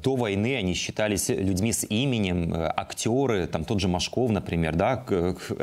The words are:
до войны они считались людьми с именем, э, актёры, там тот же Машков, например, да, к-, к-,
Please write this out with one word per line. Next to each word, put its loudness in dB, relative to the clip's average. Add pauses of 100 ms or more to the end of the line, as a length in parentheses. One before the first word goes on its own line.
до 2
войны 0
они 0
считались 0
людьми 2
с -2
именем, 0
э, 0
актёры, 0
там -2
тот 0
же 2
Машков, 0
например, 0
да, 2
к-, 0
к-, -8